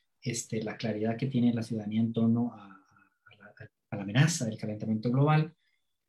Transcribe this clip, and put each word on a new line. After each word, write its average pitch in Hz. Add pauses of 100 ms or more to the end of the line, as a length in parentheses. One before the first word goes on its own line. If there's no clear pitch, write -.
(220)
Este, 117
la 104
claridad 110
que 131
tiene 120
la 117
ciudadanía 110
en 113
torno 117
a, 101
a -
la, - (380)
a -
la 101
amenaza 123
del 113
calentamiento 110
global. 151 (560)